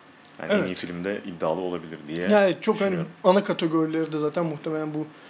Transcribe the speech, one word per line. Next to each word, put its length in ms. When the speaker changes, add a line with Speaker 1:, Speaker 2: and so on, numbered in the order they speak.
Speaker 1:
yani 120
en 60
Speaker 2:
Evet. 100
Speaker 1:
iyi 60
filmde 520
iddialı 340
olabilir 460
diye 220
Speaker 2:
Yani 320
çok 140
hani 100
Speaker 1:
düşünüyorum. 240
Speaker 2:
ana 200
kategorileri 680
de 60
zaten 280
muhtemelen 480
bu 120